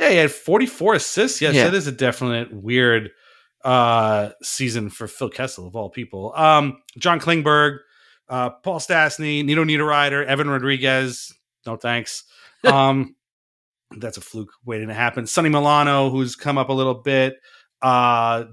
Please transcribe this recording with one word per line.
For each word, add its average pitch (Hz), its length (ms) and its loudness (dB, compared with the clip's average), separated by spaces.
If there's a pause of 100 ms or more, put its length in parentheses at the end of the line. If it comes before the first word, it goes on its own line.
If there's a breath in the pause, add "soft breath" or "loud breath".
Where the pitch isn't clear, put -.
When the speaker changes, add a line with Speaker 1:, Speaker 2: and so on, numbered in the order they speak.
Speaker 1:
Yeah, 165 80 2
he 185 80 4
had 156 140 4
forty-four 214 640 0
assists. - 480 -2
Yes, 151 120 2
Speaker 2:
Yeah. 135 100 6
Speaker 1:
that 175 100 2
is 170 120 -2
a 139 60 -4
definite 120 640 -2
weird, 113 560 0 (520 soft breath)
uh, 113 680 2 (120)
season 117 460 -6
for 110 180 -12
Phil 113 220 -8
Kessel 127 380 -10
of 90 100 -16
all 101 140 -10
people. 110 440 -12
Um, 151 440 4 (180)
John 165 240 0
Klingberg, 147 580 2 (520 soft breath)
uh, 127 200 -4
Paul 175 280 -8
Stastny, 151 640 0
Nino 151 200 0
Niederreiter, 147 600 0
Evan 139 240 -2
Rodriguez. 131 880 -2 (320)
No 113 100 -8
thanks. 120 520 -6
Speaker 2:
<laughs> - 40 -20 (320 soft breath)
Speaker 1:
Um, 135 500 2 (800)
that's 110 200 -12
a 101 40 -16
fluke 107 300 -14 (140)
waiting 110 240 -8
to 107 60 -10
happen. 117 320 -2
Sonny 160 240 0
Milano, 143 600 2
who's 127 240 -2
come 143 240 -4
up 127 100 -2
a 135 40 -2
little 131 220 0
bit. 131 420 0 (440 soft breath)
Uh, 120 720 2